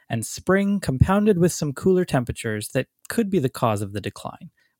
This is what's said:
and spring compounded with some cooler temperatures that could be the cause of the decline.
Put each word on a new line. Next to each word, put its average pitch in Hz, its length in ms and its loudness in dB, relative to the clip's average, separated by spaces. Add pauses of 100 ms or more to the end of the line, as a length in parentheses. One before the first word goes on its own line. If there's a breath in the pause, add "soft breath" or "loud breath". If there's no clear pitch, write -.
and 113 160 -4
spring 202 540 0
compounded 196 580 2
with 170 160 4
some 147 220 -4
cooler 185 300 2
temperatures 117 640 -4
that - 180 -2 (220)
could 226 200 0
be 185 120 2
the 131 100 0
cause 107 320 0
of 98 100 -6
the 101 80 -4
decline. - 500 -12 (300)